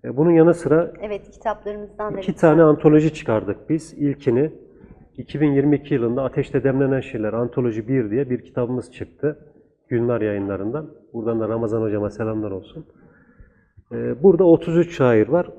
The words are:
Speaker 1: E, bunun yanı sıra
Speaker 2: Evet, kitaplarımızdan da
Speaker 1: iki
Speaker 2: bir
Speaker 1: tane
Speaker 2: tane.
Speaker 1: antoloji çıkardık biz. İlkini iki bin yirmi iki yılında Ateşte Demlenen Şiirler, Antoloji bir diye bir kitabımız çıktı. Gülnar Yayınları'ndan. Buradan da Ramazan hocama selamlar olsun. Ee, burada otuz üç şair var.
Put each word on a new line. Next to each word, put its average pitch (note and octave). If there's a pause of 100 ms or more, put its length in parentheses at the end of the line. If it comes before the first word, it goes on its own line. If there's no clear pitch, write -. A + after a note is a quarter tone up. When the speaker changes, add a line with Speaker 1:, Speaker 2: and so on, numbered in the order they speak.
Speaker 1:
E, B2
bunun D#3
yanı E3
sıra D#3+
Speaker 2:
Evet, G#3
kitaplarımızdan G#3
da G3
Speaker 1:
iki F#3+
Speaker 2:
bir D#3
Speaker 1:
tane D#3
Speaker 2:
tane. E3
Speaker 1:
antoloji D3+
çıkardık G#2
biz. D#3
İlkini C#3 (640)
iki C#3
bin D3
yirmi C#3
iki C#3+
yılında A#2+
Ateşte C3
Demlenen C3+
Şiirler, G#2+
Antoloji A#2
bir B2
diye B2+
bir A#2+
kitabımız B2
çıktı. - (500)
Gülnar A#2+
Yayınları'ndan. G#2 (220)
Buradan A2+
da A2
Ramazan A2+
hocama G#2
selamlar A2
olsun. F#2+ (1040)
Ee, A#2+
burada F#3
otuz E3
üç -
şair A#2
var. E3